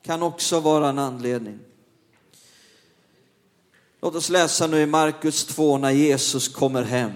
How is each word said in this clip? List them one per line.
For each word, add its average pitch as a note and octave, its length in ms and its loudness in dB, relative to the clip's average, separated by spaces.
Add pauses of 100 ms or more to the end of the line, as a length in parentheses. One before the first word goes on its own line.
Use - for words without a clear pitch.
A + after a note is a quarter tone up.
Kan E3 200 -4
också E3 360 -2
vara D#3 300 2
en C#3 100 -2
anledning. B2 600 -6 (2500)
Låt E3 120 -2
oss E3 140 -4
läsa E3+ 380 2
nu D#3 140 2
i D3+ 40 4
Markus D#3 600 0
två D3+ 320 2
när C3+ 140 2
Jesus C3+ 560 2
kommer C3 360 0
hem. A#2 320 -2